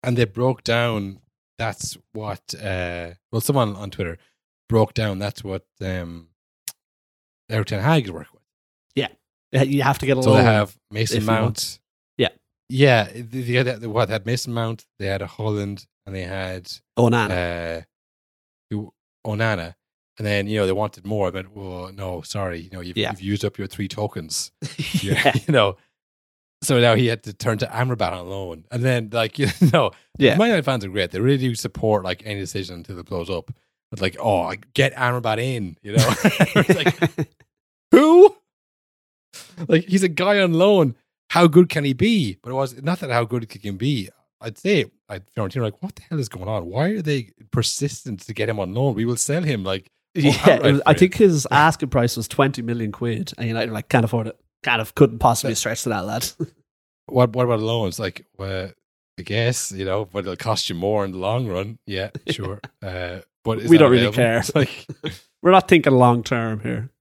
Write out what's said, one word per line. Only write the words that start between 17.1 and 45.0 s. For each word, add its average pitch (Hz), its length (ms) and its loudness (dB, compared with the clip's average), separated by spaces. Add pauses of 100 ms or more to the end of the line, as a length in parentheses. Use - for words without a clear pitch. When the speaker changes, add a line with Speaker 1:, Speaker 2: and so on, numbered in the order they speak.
Speaker 1:
Uh, - 20 -14 (880)
who, 104 240 -8 (320)
Onana. 104 480 -4 (460)
And 107 80 -4
then, 101 200 0
you 107 120 -2
know, 98 60 2
they 95 80 0
wanted 101 320 -6
more, 101 260 -2
but, 92 240 -10
"Well, 92 380 -14
no, 92 280 -10
sorry, 90 380 -8
you 87 120 -16
know, 92 100 -14
you've, 90 160 -8
Speaker 2:
Yeah. 107 140 -2
Speaker 1:
you've 92 100 -12
used 101 240 -4
up - 120 -6
your 98 100 -8
three 101 200 -8
tokens." - 640 -8 (100)
Speaker 2:
<laughs> - 400 -6
Speaker 1:
Yeah, 98 120 -2 (120)
Speaker 2:
Yeah. 135 140 2
Speaker 1:
<laughs> - 80 -6
you 156 60 0
know, 101 240 2 (840)
so 131 200 2
now 117 140 6
he 123 120 2
had 113 160 -4
to 104 100 -14
turn 110 260 -4
to 120 80 -2
Amrabat 113 440 -2
on 90 180 -10
loan. 90 420 -12
And 120 120 -6
then, 120 300 -2
like, 113 260 -2
<laughs> - 0 -
you 139 80 0 (260)
know, 131 180 2 (260)
Speaker 2:
Yeah. 135 200 6
Speaker 1:
Man 226 100 4
United 180 180 2
fans 127 200 -2
are 95 40 -10
great. 90 220 -2
They 92 100 -6
really 135 160 2
do 127 180 -2
support, 107 480 -2
like, 92 220 -6
any 101 140 -8
decision 92 360 -8
until 87 240 -14
it 82 60 -16
blows 87 240 -8
up. 85 220 -8 (400)
But, - 100 -8
like, 92 180 -2
"Oh, 98 220 2
I 90 160 -6 (180)
get 135 200 2
Amrabat 120 440 -2
in," 117 420 -6
you 104 120 -12
know? 120 120 4 (120)
<laughs> - 60 -6
It's 185 520 2
like, 160 540 -2 (300)
Speaker 2:
<laughs> - 320 -6
Speaker 1:
"Who?" 330 440 10 (1300)
Like, 165 180 4
he's 190 180 2
a 185 60 2
guy 185 320 2
on 175 120 4
loan. 175 420 4 (340)
How 175 180 6
good 170 220 8
can 151 140 -4
he 135 100 0
be? 160 480 2
But 123 100 -12
it - 20 -8
was 131 280 -4
not 170 180 -4
that 147 120 -8
how 120 140 2
good 117 260 -4
he 104 80 -18
can 98 180 -8
be. 117 320 -2 (320)
I'd 113 160 -10
say, 180 280 0 (240)